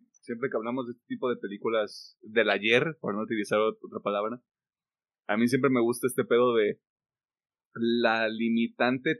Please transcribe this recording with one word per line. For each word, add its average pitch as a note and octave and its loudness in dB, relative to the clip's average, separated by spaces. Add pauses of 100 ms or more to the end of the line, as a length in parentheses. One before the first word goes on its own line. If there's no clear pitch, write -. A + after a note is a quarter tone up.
(220)
siempre A#2+ -8
que - -8
hablamos A#2+ -6
de A#2+ -10
este - -18
tipo B2+ -4
de A#2 -2
películas G#2 -6
del G#2+ 0
ayer, A#2 2
por G2+ -4
no G#2+ -4
utilizar G#2+ -2
ot-, A2 0
otra G#2+ -12
palabra, G#2 -4 (880)
a G#2 0
mí A#2 4
siempre C3+ 2
me B2+ 4
gusta A#2+ 0
este B2 0
pedo A#2+ 4
de G#2 2 (920)
la A#2 0
limitante A#2 0